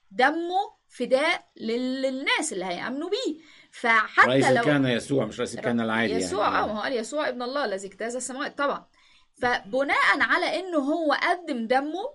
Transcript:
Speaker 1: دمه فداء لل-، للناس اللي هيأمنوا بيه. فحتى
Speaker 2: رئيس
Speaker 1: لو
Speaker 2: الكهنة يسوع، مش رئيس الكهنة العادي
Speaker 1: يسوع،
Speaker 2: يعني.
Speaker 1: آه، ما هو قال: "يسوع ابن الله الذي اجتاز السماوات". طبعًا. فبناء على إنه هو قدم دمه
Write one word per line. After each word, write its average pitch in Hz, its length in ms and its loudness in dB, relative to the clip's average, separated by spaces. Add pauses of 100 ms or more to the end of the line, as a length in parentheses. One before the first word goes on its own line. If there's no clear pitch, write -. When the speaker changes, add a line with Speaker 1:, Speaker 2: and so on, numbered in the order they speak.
(120)
Speaker 1:
دمه 339 760 0
فداء 277 580 0 (120)
لل-، 254 440 -2
للناس 285 520 -2
اللي 185 120 -6
هيأمنوا 254 440 -6
بيه. 403 300 -2 (320)
فحتى 226 580 4
Speaker 2:
رئيس - 180 4
Speaker 1:
لو 262 140 6
Speaker 2:
الكهنة 139 300 4
يسوع، 120 340 0
مش 104 140 -10
رئيس 120 160 -4
الكهنة 117 280 0
العادي 110 300 2
Speaker 1:
يسوع، 92 300 0
Speaker 2:
يعني. - 140 2
Speaker 1:
آه، - 100 0
ما 214 120 -4
هو - 20 -6
قال: 262 120 -4
"يسوع 269 360 -2
ابن 247 120 -8
الله 262 240 -2
الذي 196 220 -6
اجتاز 226 280 -8
السماوات". 262 420 -8
طبعًا. 285 280 -2 (560)
فبناء 277 800 0
على 294 380 2
إنه 359 180 -2
هو 294 360 2
قدم 311 540 -2
دمه 285 360 0 (120)